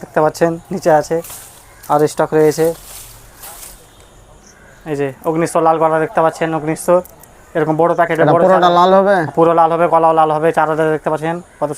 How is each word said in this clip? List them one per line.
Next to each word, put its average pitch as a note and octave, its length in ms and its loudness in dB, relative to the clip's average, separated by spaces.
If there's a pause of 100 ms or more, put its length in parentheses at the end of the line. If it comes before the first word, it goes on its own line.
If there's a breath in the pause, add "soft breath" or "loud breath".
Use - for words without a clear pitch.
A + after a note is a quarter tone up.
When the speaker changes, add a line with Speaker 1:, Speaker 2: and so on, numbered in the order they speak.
Speaker 1:
দেখতে - 220 -4
পাচ্ছেন, E3 280 0 (200)
নিচে F3+ 180 -2 (100)
আছে, E3 160 -4 (760)
আর D3+ 80 2 (120)
স্টক D#3 260 -4
রয়েছে। D#3 280 2 (2250)
এই D3 100 -6
যে C#3+ 60 -2 (220)
অগ্নিস্তর E3 380 -2
লাল D#3+ 140 2
কলা D#3+ 240 0
দেখতে E3 200 -4
পাচ্ছেন, D#3+ 240 -2 (100)
অগ্নিস্তর D#3+ 420 -2 (560)
এরকম D#3 260 0
বড় E3+ 160 2
প্যাকেটে E3+ 240 2
Speaker 2:
এটা D3+ 100 4
Speaker 1:
বড় E3+ 120 2
Speaker 2:
পুরোটা F#3 160 4
Speaker 1:
চারা। F3 180 2
Speaker 2:
লাল F3+ 200 4
হবে? G3 180 2 (200)
Speaker 1:
পুরো E3 220 4
লাল E3 160 4
হবে, E3+ 180 0
কলাও D#3+ 260 4
লাল D#3 180 4
হবে, D#3 200 0
চারাটা D#3 280 0 (120)
দেখতে D3 160 -6
পাচ্ছেন D#3+ 240 -6 (240)
কত D3 180 -4